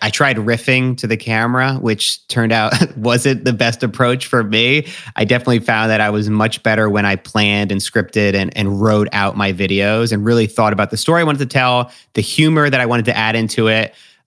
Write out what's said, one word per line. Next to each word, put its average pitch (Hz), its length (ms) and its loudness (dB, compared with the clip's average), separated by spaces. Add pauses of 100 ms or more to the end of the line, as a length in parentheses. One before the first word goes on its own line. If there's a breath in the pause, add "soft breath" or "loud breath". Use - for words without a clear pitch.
I 107 80 -2
tried 135 260 0
riffing 127 600 0
to - 80 -6
the 110 100 -2
camera, 123 640 -2
which - 480 -2
turned 113 240 0
out 110 220 0 (120)
<laughs> - 120 -8
wasn't 120 480 0
the 127 80 0
best 117 280 -2
approach 127 440 0
for 120 180 0
me. 120 420 2 (300 loud breath)
I 110 80 0
definitely 120 360 2
found 110 300 0
that 107 120 2
I 107 80 0
was 104 180 -2
much 107 340 0
better 110 280 2
when 101 160 0
I 98 100 2
planned 104 560 0
and 98 80 -2
scripted 104 540 0
and, 95 200 -2
and 98 280 -2
wrote 107 300 2
out 101 220 -2
my 101 160 -2
videos 101 600 0
and 104 140 -2
really 117 200 2
thought 107 280 0
about 101 160 0
the 104 80 -6
story 170 240 2
I - 20 2
wanted 147 140 0
to 139 80 -4
tell, 123 440 0 (220 loud breath)
the - 80 -2
humor 156 480 2
that 131 140 2
I 120 40 0
wanted 117 200 0
to 120 100 0
add 110 180 0
into 113 340 0
it. 110 260 0 (320 soft breath)